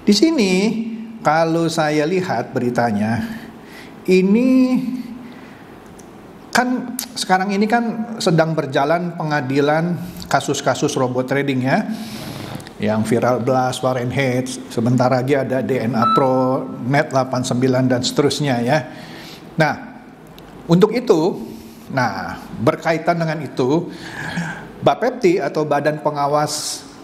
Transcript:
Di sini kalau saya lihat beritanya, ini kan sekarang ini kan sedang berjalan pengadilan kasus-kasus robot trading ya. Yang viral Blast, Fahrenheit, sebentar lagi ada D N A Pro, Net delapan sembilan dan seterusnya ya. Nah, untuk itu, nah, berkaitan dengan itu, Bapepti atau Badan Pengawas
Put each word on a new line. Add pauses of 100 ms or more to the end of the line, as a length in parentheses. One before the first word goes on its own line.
Di
sini (720)
kalau
saya
lihat
beritanya, (800)
ini (1700)
kan (160)
sekarang
ini
kan
sedang
berjalan
pengadilan (320)
kasus-kasus
robot
trading
ya. (920)
Yang
viral
Blast,
Fahrenheit,
sebentar
lagi
ada
D
N
A
Pro, (240)
Net
delapan
sembilan
dan
seterusnya
ya. (720)
Nah, (720)
untuk
itu, (480)
nah, (240)
berkaitan
dengan
itu, (960)
Bapepti
atau
Badan
Pengawas (180)